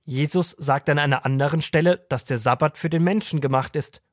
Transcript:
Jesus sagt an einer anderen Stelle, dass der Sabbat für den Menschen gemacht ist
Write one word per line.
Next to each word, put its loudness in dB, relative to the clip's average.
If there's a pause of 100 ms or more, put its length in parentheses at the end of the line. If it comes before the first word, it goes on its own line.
Jesus -2
sagt 0
an 2
einer 0
anderen 0
Stelle, 0
dass -4
der -4
Sabbat 0
für -6
den 2
Menschen 0
gemacht 0
ist -6 (120)